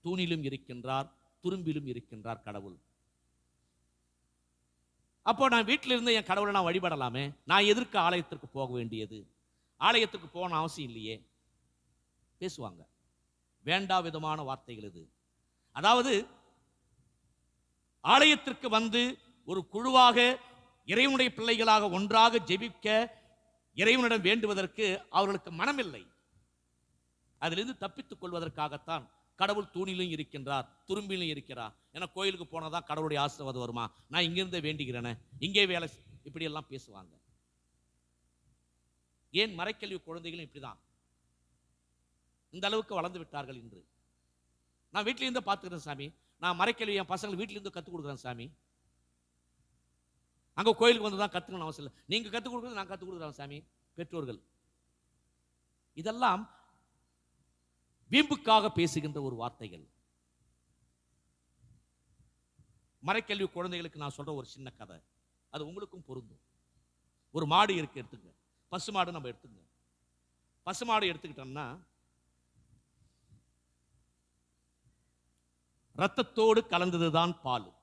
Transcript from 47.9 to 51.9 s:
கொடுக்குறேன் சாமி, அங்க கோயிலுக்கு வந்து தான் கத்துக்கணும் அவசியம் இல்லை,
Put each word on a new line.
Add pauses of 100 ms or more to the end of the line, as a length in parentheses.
கொடுக்குறேன்
சாமி, (2000)
அங்க
கோயிலுக்கு
வந்து
தான்
கத்துக்கணும்
அவசியம்
இல்லை, (140)